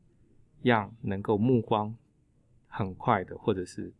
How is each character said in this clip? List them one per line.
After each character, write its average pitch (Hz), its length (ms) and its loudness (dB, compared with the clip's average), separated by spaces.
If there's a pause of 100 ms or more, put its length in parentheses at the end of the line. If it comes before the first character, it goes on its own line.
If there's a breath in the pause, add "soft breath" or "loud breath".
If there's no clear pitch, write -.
(640)
样 110 380 2
能 98 220 -4
够 104 160 2
目 120 220 4
光 107 360 -2 (680)
很 95 280 -6
快 101 300 2
的， - 140 -14
或 107 160 0
者 92 100 -4
是 90 360 -12